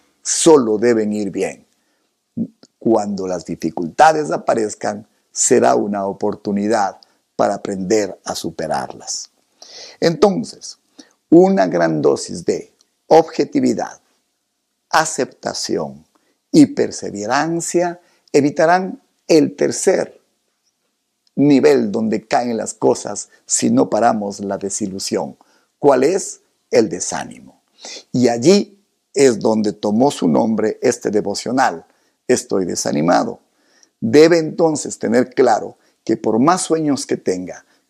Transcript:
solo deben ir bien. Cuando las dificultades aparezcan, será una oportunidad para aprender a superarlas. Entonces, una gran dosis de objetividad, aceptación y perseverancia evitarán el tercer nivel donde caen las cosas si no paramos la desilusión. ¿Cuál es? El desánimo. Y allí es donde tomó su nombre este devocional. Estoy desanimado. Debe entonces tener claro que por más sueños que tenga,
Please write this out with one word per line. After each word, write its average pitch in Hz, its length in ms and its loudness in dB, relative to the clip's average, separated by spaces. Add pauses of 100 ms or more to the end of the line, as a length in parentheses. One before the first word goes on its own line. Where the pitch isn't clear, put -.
(220)
solo 123 560 4
deben 110 360 2
ir 104 180 -6
bien. 82 340 -6 (1120)
Cuando 104 500 0
las 90 180 -6
dificultades 143 840 0
aparezcan, 110 760 -4 (240)
será 123 440 2
una 104 300 -4
oportunidad 101 920 -4 (360)
para 107 200 0
aprender 98 680 -2
a - 120 -8
superarlas. - 960 -10 (680)
Entonces, - 800 -2 (520)
una 185 380 6
gran 165 340 0
dosis 87 440 -2
de 85 260 -4 (360)
objetividad, 143 920 0 (880)
aceptación 90 1160 -4 (460)
y 151 160 8
perseverancia 147 1300 -4 (320)
evitarán 160 680 2 (260)
el 143 280 4
tercer - 680 -2 (1120)
nivel 135 560 4
donde 110 360 -4
caen 123 280 -4
las 104 180 -8
cosas 120 560 -4 (160)
si - 240 -2
no 131 200 2
paramos 107 500 -2
la 98 180 -6
desilusión. 95 800 -6 (420)
¿Cuál 135 240 4
es? 180 380 -4 (300)
El 113 160 4
desánimo. 71 760 -10 (500)
Y 127 160 2
allí 160 520 2 (320)
es 131 260 4
donde 107 340 0
tomó 113 380 0
su - 180 -2
nombre 110 520 0
este 123 300 -2
devocional. 101 720 -2 (420)
Estoy 120 360 0
desanimado. 120 800 -2 (580)
Debe 156 380 6
entonces 156 600 -2
tener 120 340 0
claro 110 460 0 (280)
que 113 100 0
por 110 240 -2
más 175 220 2
sueños 151 440 -2
que 127 120 -4
tenga, 90 480 -8 (240)